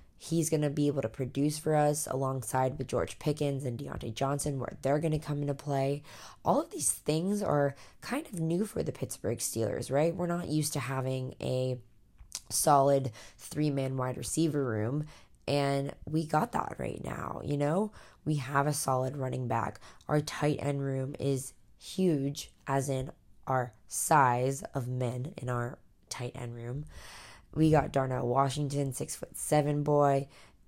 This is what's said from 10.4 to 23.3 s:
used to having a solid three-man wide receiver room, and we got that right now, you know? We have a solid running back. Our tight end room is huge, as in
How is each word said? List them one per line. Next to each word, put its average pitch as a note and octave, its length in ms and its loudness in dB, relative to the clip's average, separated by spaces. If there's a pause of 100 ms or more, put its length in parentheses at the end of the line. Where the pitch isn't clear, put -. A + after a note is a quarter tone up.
used D3+ 240 0
to C#3+ 80 -2
having C3 600 -4
a B2+ 380 0 (720)
solid C#3 640 6 (260)
three-man C#3 580 0
wide B2+ 200 -2
receiver D3 480 0
room, B2 420 0 (400)
and C#3 480 2 (100)
we D#3 220 0
got - 260 0
that - 260 -2
right - 240 -6
now, - 420 -6
you C#3+ 120 0
know? E3 360 0 (320)
We D3+ 120 0
have C#3 300 0
a D3 80 2
solid C3 420 0
running B2+ 320 -2
back. - 320 -2 (260)
Our D3+ 140 2
tight D3+ 400 0
end C#3 220 -2
room C3+ 360 -2
is C3+ 360 -2 (240)
huge, C#3+ 720 0 (160)
as C#3 220 2
in C3+ 240 -2 (340)